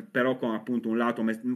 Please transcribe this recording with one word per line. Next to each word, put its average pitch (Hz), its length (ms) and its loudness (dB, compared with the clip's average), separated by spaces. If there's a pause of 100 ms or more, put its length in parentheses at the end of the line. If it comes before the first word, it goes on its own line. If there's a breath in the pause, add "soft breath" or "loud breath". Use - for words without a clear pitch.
(120)
però 127 260 2
con 117 160 -2
appunto 113 340 -2
un 113 100 2
lato 117 260 2
me-, 110 180 0 (140)